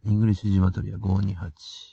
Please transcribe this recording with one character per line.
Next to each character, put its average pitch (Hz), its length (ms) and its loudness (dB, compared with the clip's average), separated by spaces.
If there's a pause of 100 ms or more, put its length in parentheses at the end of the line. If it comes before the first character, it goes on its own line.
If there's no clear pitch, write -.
イ 104 100 2
ン 107 60 4
グ 113 60 4
リ 107 60 4
ッ - 40 2
シ 107 100 -8
ュ 101 60 2
ジ 95 80 4
マ 92 120 4
ト 98 100 -6
リ 98 100 -8
ア 95 60 -10
五 98 220 0
二 98 140 -2
八。 82 180 -10 (400)